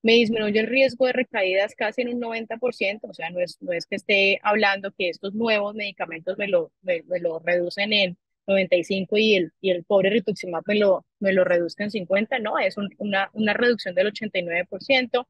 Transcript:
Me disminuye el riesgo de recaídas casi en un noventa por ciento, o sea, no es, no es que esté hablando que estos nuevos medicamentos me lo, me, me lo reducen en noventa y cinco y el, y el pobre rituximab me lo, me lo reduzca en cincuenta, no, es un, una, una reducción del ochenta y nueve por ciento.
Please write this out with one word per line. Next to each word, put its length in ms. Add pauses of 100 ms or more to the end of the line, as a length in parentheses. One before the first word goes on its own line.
Me 140
disminuye 440
el 80
riesgo 380
de 80
recaídas 640
casi 260
en 80
un 120
noventa 360
por 180
ciento, 340
o 60
sea, 140
no 120
es, 200
no 120
es 120
que 120
esté 460
hablando 500
que 180
estos 240
nuevos 400
medicamentos 640
me 100
lo, 320
me, 220
me 180
lo 200
reducen 520
en 240 (300)
noventa 300
y 80
cinco 340
y 160
el, 260
y 100
el 140
pobre 240
rituximab 580
me 100
lo, 280 (160)
me 140
lo 100
reduzca 400
en 60
cincuenta, 480
no, 200
es 200
un, 180
una, 380
una 180
reducción 420
del 120
ochenta 320
y 40
nueve 220
por 180
ciento. 480